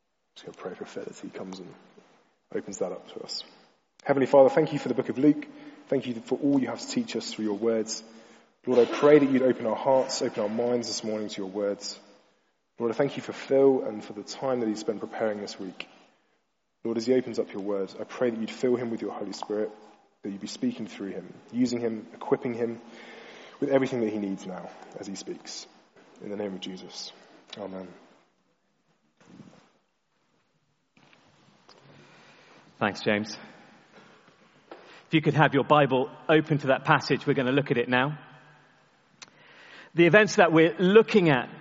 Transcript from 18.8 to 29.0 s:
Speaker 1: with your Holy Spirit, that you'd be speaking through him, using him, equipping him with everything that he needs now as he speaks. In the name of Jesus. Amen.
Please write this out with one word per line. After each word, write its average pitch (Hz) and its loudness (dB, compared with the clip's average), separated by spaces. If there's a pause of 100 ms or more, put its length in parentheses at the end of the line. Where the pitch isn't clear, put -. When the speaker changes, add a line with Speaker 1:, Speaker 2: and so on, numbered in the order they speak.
Speaker 1:
with 110 -8
your 101 -8
Holy 101 -10
Spirit, 104 -6 (520)
that 104 -8
you'd 98 -12
be 104 -10
speaking 120 -6
through 95 -12
him, 90 -12 (200)
using 120 0
him, 113 -4
equipping 127 -4
him 117 -6 (800)
with 143 -2
everything 131 2
that 107 0
he 107 -4
needs 98 -6
now 90 -12 (300)
as 101 -14
he 98 -10
speaks. - -14 (560)
In 95 -12
the 101 -10
name 101 -6
of 92 -10
Jesus. 92 -14 (440)
Amen. 95 -10 (4000)